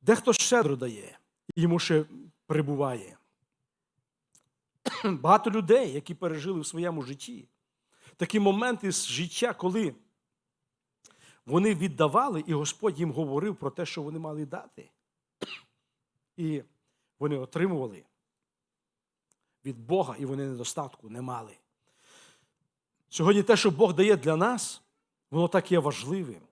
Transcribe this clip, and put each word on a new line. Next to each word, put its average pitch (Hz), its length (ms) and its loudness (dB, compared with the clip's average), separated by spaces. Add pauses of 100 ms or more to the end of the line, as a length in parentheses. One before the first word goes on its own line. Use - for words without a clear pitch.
Дехто 226 300 4
щедро 196 420 2
дає, 117 440 -10 (360)
і 170 60 0
йому 170 180 4
ще 156 260 2 (400)
прибуває. 139 720 -2 (1900)
<clears throat> - 0 -
Багато 190 480 4
людей, 208 420 4
які 147 200 -8
пережили 165 460 -4
в 151 80 -6
своєму 165 340 -6
житті 139 460 -14 (720)
такі 214 220 0
моменти 202 520 2
з - 160 -4
життя, 202 460 -2
коли 185 420 -2 (1500)
вони 185 300 2
віддавали, 170 720 0
і 170 60 -2
Господь 147 460 -4
їм 165 120 -2
говорив 151 440 -2
про 139 160 -6
те, 175 140 -8
що 156 160 -10
вони 151 180 -10
мали 151 260 -8
дати. - 440 -16 (500)
<clears throat> - 1000 -20
І 156 260 -4 (560)
вони 147 180 -2
отримували 131 680 -4 (1600)
від 127 140 -10
Бога, 131 400 -2
і 139 60 -8
вони 139 220 -6
недостатку 127 640 -10
не 120 120 -12
мали. 117 360 -12 (1500)
Сьогодні 202 340 4
те, 226 140 6
що 202 140 4
Бог 180 220 4
дає 196 240 6
для 151 180 2
нас, 220 460 -2 (500)
воно 165 160 2
так 175 240 2
є 175 80 6
важливим. 139 640 -4 (100)